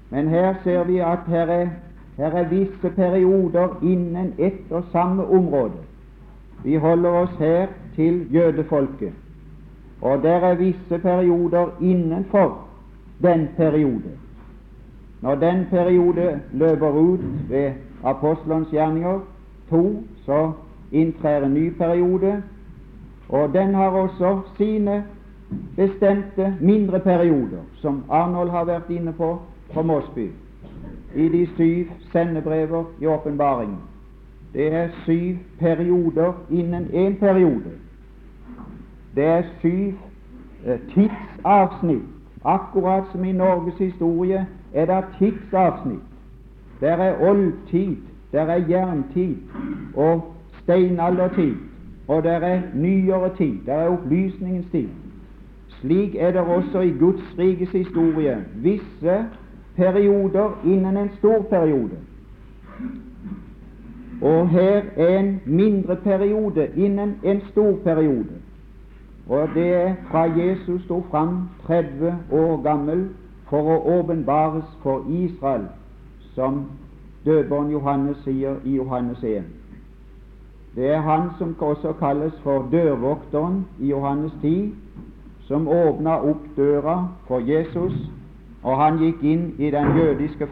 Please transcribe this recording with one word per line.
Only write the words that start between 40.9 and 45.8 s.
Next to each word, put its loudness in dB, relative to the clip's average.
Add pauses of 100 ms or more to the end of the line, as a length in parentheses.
tidsavsnitt. 2 (420)
Akkurat 0
som -4
i -2
Norges 0
historie 0 (260)
er 2
det 2 (140)
tidsavsnitt. 0 (760)